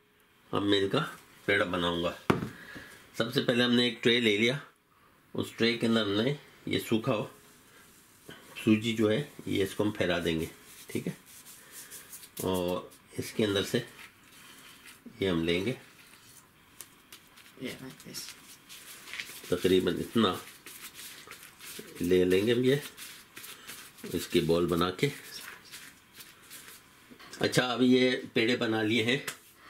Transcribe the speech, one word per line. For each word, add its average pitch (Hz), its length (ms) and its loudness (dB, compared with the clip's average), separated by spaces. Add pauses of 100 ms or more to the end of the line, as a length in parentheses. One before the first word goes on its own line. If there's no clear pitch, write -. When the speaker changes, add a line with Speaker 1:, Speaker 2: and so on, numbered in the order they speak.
(520)
Speaker 1:
अब 98 100 0
मैं 101 180 4
इनका 98 200 2 (480)
पेड़ा 101 180 4
बनाऊंगा। 87 500 -2 (1000)
सबसे 123 220 -2
पहले 123 240 2
हमने 123 220 4
एक 113 160 -4
ट्रे 120 180 4
ले 110 180 4
लिया, 123 220 2 (760)
उस - 220 -4
ट्रे 117 180 2
के 117 120 0
अंदर 113 160 4
हमने 107 360 0 (300)
ये 104 120 0
सूखा 113 320 0
हो 113 180 -4 (1300)
सूजी 110 380 4
जो 110 140 4
है, 107 100 4 (300)
ये 98 160 0
इसको 101 200 -2
हम 104 80 0
फैला 87 260 0
देंगे, 82 300 -2 (420)
ठीक - 160 -6
है, 180 100 -4 (1300)
और 90 460 -2 (280)
इसके 120 260 -2
अंदर 98 200 2
से - 140 -2 (1400)
ये 95 60 2
हम 85 160 2
लेंगे। 92 320 0 (1900)
Speaker 2:
Yeah, 127 200 -10
like 135 220 -16
this। - 180 -12 (1300)
Speaker 1:
तकरीबन 90 500 4
इतना 95 380 2 (1600)
ले 92 220 6
लेंगे 95 280 4
हम 123 120 2
ये, 135 160 4 (1300)
इसकी 87 280 2
बॉल 85 240 4
बना 87 260 2
के। - 180 0 (2250)
अच्छा, - 240 2
अब 123 180 0
ये 127 280 6 (240)
पेड़े 120 220 2
बना 113 260 0
लिए 110 220 2
हैं, 131 200 0 (460)